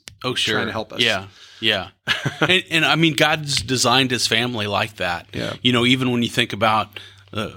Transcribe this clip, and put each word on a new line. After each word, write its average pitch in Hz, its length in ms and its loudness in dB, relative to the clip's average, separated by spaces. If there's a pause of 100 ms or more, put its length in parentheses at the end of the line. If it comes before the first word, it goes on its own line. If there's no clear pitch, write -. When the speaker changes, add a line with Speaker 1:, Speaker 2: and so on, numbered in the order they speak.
(260)
Speaker 1:
Oh, 127 100 -2
sure. 110 200 0
Speaker 2:
trying 113 120 0
to 107 60 -6
help 110 180 -6
us. - 100 -12
Speaker 1:
Yeah. 101 260 2 (340)
Yeah. 104 280 0 (260)
Speaker 2:
<laughs> - 260 -6
Speaker 1:
And, 180 280 2
and, 160 160 2
I 139 100 4
mean, 160 180 2
God's 151 480 0
designed 123 500 2
his 120 160 -2
family 117 400 0
like 104 300 -2
that. 87 360 -4
Speaker 2:
Yeah. 110 280 -6
Speaker 1:
You 123 100 4
know, 120 140 2
even 127 260 2
when 120 120 0
you 113 60 -2
think 120 220 -2
about, 110 480 0 (340)
uh, 104 240 -6